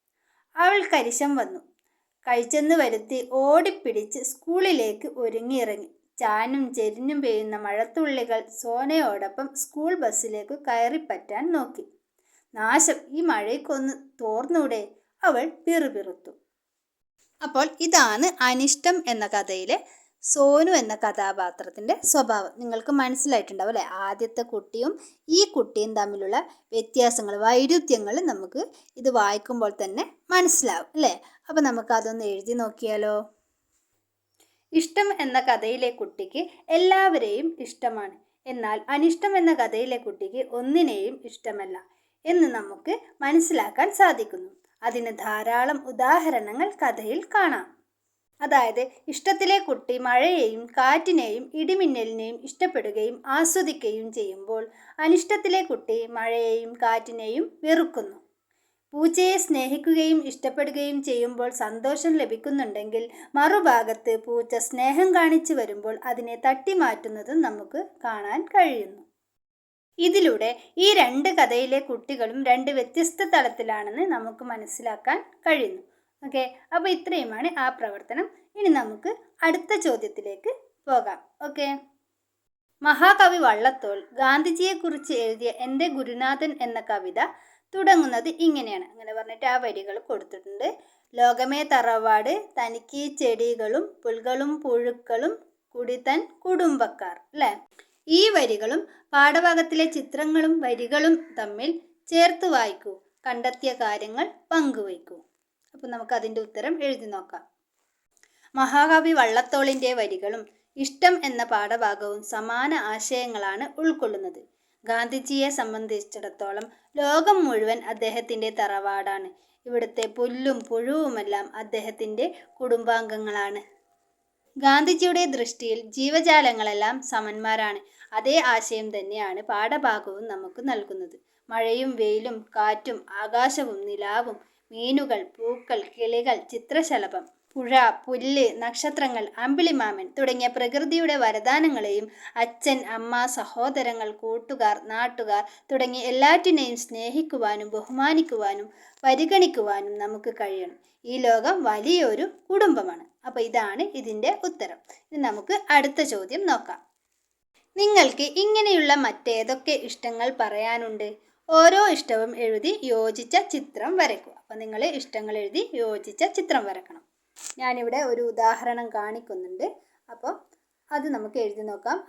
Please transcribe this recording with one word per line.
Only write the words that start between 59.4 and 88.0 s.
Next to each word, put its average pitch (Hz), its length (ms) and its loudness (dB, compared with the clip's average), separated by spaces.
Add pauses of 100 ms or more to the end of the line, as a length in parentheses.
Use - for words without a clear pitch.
ഇഷ്ടപ്പെടുകയും 285 760 -4
ചെയ്യുമ്പോൾ 240 480 -2
സന്തോഷം 254 640 -2
ലഭിക്കുന്നുണ്ടെങ്കിൽ, 226 960 -4 (240)
മറുഭാഗത്ത് 240 920 4
പൂച്ച 233 300 -2
സ്നേഹം 277 600 2
കാണിച്ചു 320 400 4
വരുമ്പോൾ 214 500 -4
അതിനെ 233 320 -6
തട്ടിമാറ്റുന്നതും 262 1040 0
നമുക്ക് 240 480 -4 (160)
കാണാൻ 214 380 -4
കഴിയുന്നു. 240 600 2 (960)
ഇതിലൂടെ 311 640 2 (160)
ഈ 392 180 6
രണ്ട് 277 340 4
കഥയിലെ 262 500 2
കുട്ടികളും 247 640 -6
രണ്ട് 262 260 2
വ്യത്യസ്ത 320 540 -2
തലത്തിലാണെന്ന് 233 800 0
നമുക്ക് 226 380 -6
മനസ്സിലാക്കാൻ 233 800 -6 (220)
കഴിയുന്നു. 240 360 0 (400)
ഓക്കെ, 262 340 -4 (180)
അപ്പോൾ 339 140 0
ഇത്രയുമാണ് 330 720 -4
ആ 254 100 0
പ്രവർത്തനം. 247 600 -8 (260)
ഇനി 403 120 2
നമുക്ക് 269 480 0 (260)
അടുത്ത 320 380 0
ചോദ്യത്തിലേക്ക് 208 680 -4 (380)
പോകാം. 233 380 0 (180)
ഓക്കെ, 294 240 -4 (1160)
മഹാകവി 349 560 8
വള്ളത്തോൾ 226 600 2 (140)
ഗാന്ധിജിയെക്കുറിച്ച് 320 1000 0
എഴുതിയ 226 380 -2
എൻ്റെ 269 380 -2
ഗുരുനാഥൻ 269 720 -4
എന്ന 226 200 -4
കവിത 202 400 -4 (540)
തുടങ്ങുന്നത് 320 540 4